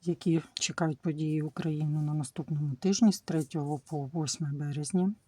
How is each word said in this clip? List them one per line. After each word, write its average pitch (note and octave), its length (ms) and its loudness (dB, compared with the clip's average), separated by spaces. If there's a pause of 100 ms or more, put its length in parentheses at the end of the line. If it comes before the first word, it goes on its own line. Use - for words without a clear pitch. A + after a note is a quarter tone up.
які E3 400 2 (120)
чекають D#3 440 0
події D#3 440 0
Україну D3+ 600 0
на D3+ 120 0
наступному D3 600 -2
тижні G3 380 4
з - 80 -4
третього D3+ 580 -2
по D3+ 200 -6
восьме D3 540 -2
березня. D3 640 0 (140)